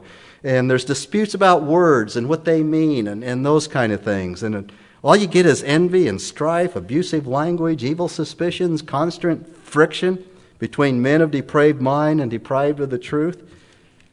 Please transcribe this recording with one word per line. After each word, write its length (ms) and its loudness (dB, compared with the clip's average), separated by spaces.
and 260 0
there's 140 2
disputes 500 -4
about 300 4
words 540 2
and 100 -2
what 160 -2
they 200 2
mean 440 0
and, 160 -8
and 220 -4
those 220 2
kind 260 0
of 80 -2
things. 400 -4
And 300 -6
all 120 6
you 120 2
get 180 2
is 180 4
envy 440 2
and 120 -2
strife, 560 -4
abusive 520 -4
language, 560 -2
evil 240 -2
suspicions, 760 -4
constant 760 -4
friction 640 0
between 420 0
men 200 4
of 100 2
depraved 500 2
mind 400 0
and 100 -4
deprived 480 -2
of 100 -4
the 80 -2
truth, 460 -4